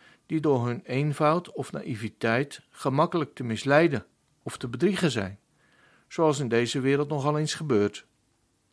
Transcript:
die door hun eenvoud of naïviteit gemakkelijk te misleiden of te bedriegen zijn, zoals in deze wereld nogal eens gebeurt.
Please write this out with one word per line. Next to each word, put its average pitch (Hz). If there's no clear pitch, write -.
die 160
door 139
hun 120
eenvoud 151
of -
naïviteit 113
gemakkelijk 151
te 131
misleiden 139
of -
te 131
bedriegen 165
zijn, 101
zoals 156
in 139
deze 117
wereld 139
nogal 147
eens 151
gebeurt. 110